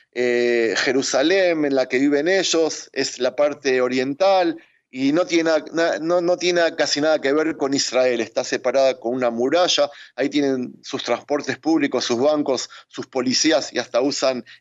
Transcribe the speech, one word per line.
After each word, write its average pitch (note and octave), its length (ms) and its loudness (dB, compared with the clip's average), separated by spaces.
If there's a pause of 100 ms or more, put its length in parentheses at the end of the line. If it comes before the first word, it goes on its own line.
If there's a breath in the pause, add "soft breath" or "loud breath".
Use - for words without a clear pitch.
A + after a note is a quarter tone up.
(140 soft breath)
eh, A#2+ 640 2
Jerusalén, D3+ 880 0
en C#3 100 -2
la B2+ 120 0
que B2+ 120 0
viven C#3+ 280 2
ellos, E3+ 640 0
es - 260 -6
la B2 160 -2
parte C#3 460 0
oriental D3+ 760 0 (320 loud breath)
y C3+ 220 0
no E3+ 140 2
tiene E3 240 0
na-, D#3 240 0
na-, D#3 260 0
no, F3 220 0
no F3 160 0
tiene F3 240 0 (160)
casi D3 240 -2
nada D#3 180 2
que C#3 140 -2
ver D#3 240 0
con C#3 160 -2
Israel, B2+ 480 0
está A#2+ 220 -4
separada C3 560 0
con A#2 140 -4
una B2+ 180 -2
muralla, C#3+ 580 2 (260 loud breath)
ahí C3+ 140 -2
tienen C3+ 540 -2
sus - 200 -10
transportes C3+ 540 -4
públicos, C#3+ 480 0
sus A#2 140 0
bancos, C#3 500 0 (180 loud breath)
sus - 200 -12
policías C3 640 0
y B2+ 60 -4
hasta A#2+ 220 -2
usan C3 440 -2 (160 loud breath)